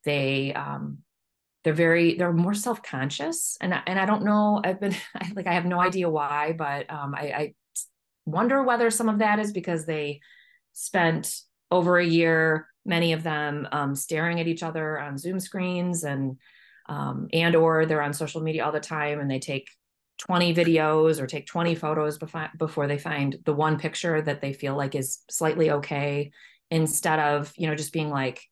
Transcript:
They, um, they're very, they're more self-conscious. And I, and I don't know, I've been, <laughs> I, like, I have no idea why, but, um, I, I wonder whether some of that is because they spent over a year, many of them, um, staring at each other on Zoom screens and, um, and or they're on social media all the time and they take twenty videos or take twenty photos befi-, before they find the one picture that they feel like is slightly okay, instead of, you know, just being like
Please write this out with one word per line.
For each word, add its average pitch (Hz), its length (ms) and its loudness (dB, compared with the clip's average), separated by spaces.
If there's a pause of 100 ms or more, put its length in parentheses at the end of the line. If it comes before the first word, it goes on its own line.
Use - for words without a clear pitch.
They, 139 500 0
um, 143 440 -8 (640)
they're - 100 2
very, 170 420 6
they're 175 180 2
more 175 220 4
self-conscious. 208 1040 -4
And 180 120 0
I, 151 140 -2
and 185 100 -2
I 190 80 2
don't 208 200 0
know, 208 360 4
I've 190 200 -2
been, 196 140 0 (100)
<laughs> - 100 -20
I, 175 180 -8
like, 190 140 -6
I 170 60 2
have 175 120 0
no 175 140 2
idea 180 300 2
why, 151 480 0
but, 143 340 -4
um, 143 240 -6
I, 135 60 -8
I 147 320 -4 (720)
wonder 240 380 2
whether 240 260 2
some 226 200 0
of 208 100 0
that 214 200 4
is 208 140 -4
because 170 320 -4
they 147 340 -4 (540)
spent 165 640 0 (340)
over 175 280 4
a 175 60 2
year, 160 600 4 (160)
many 170 300 2
of 160 100 -4
them, 147 480 -4
um, 139 240 -2
staring 165 440 -2
at 165 80 -2
each 165 160 -4
other 156 360 -4
on 143 180 -8
Zoom 180 220 -6
screens 180 640 -4
and, 135 340 -4 (520)
um, 139 420 -6
and 165 240 2
or 160 300 6
they're 156 160 0
on 147 100 -2
social 156 300 -6
media 156 240 -2
all 151 80 -2
the 151 80 -2
time 147 400 -4
and 139 100 -2
they 131 80 -2
take 135 300 -8 (500)
twenty 175 340 2
videos 160 680 6
or 131 80 -4
take 143 200 -8
twenty 170 280 0
photos 151 420 -2
befi-, 160 400 -10
before 156 300 0
they 143 100 0
find 143 480 -2
the 151 80 2
one 151 260 2
picture 156 420 -2
that 147 200 -4
they 139 120 -6
feel 139 220 -4
like 139 180 -2
is 131 260 -4 (100)
slightly 160 420 2
okay, 143 600 -2 (380)
instead 156 500 2
of, 147 380 0
you 170 100 -2
know, 151 80 0
just 151 180 -8
being 151 160 -2
like 131 320 -4 (100)